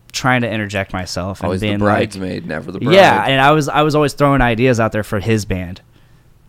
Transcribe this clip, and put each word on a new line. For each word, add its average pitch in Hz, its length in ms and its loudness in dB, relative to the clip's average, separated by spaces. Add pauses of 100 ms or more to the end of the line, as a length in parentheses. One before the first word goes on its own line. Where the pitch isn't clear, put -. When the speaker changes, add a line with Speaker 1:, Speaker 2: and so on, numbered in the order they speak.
(140)
Speaker 1:
trying 127 300 0
to 113 60 -4
interject 101 440 -6
myself 92 480 -8
and 90 60 -4
Speaker 2:
Always 92 120 -2
the 107 80 -2
Speaker 1:
being 101 140 -2
like, 104 160 2 (160)
Speaker 2:
bridesmaid, 95 340 -8
never 80 240 -8
the 95 80 -10
Speaker 1:
Yeah, 139 380 6
Speaker 2:
bride. 107 140 0
Speaker 1:
and 135 100 2
I 143 100 6
was, 151 160 2
I 147 140 0
was 151 140 2
always 151 180 2
throwing 139 280 2
ideas 120 380 2
out 110 140 0
there 107 100 -2
for 104 160 -4
his 107 240 0
band. 92 380 -8 (680)